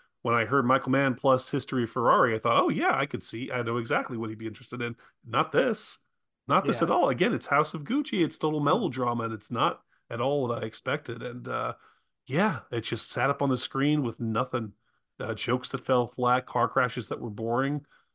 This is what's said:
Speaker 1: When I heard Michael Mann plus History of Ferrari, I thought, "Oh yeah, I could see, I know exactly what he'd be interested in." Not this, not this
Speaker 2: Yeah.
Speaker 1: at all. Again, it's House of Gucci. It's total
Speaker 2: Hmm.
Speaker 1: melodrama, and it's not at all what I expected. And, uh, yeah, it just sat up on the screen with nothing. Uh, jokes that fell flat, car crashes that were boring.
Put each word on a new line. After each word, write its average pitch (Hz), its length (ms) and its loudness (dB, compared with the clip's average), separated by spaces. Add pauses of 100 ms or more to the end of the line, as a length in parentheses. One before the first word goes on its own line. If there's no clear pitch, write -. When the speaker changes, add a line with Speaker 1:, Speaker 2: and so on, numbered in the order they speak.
(220)
Speaker 1:
When 117 140 2
I 113 100 2
heard 127 200 2
Michael 131 260 2
Mann 135 240 2
plus 131 340 2
History 127 340 -2
of 113 60 -2
Ferrari, 127 460 4
I 110 40 -4
thought, 117 240 2
"Oh 359 60 2
yeah, 294 260 0
I 135 120 0
could - 160 -6
see, 123 280 -8
I 127 120 -2
know 117 140 -2
exactly 131 400 -2
what 113 120 -4
he'd 110 80 -10
be 113 100 -10
interested 113 340 -10
in." 120 140 -4 (320)
Not 127 240 0
this, - 460 0 (500)
not 156 180 4
this - 140 2
Speaker 2:
Yeah. 170 60 4
Speaker 1:
at 165 60 2
all. 330 180 4
Again, 135 240 2
it's - 140 -4
House 147 260 2
of 156 100 -8
Gucci. 220 400 0
It's 143 140 0
total 151 220 0
Speaker 2:
Hmm. 147 60 0
Speaker 1:
melodrama, 131 580 2
and 113 100 -4
it's 110 180 -10
not 123 300 0 (300)
at 120 100 -4
all 139 260 2
what 113 160 -2
I - 40 -2
expected. 123 560 -6
And, 123 240 -10
uh, 117 260 -4 (540)
yeah, 156 320 0 (120)
it 117 100 -2
just - 280 -2
sat 127 220 0
up 143 100 -6
on 139 80 2
the 127 80 2
screen 143 460 0
with 117 160 -4
nothing. 113 540 -2 (460)
Uh, 110 140 -4
jokes 123 360 -2
that - 160 -6
fell 123 220 4
flat, 123 380 0
car 120 240 2
crashes 127 400 0
that 120 100 -6
were 123 120 -8
boring. 123 540 -2 (300)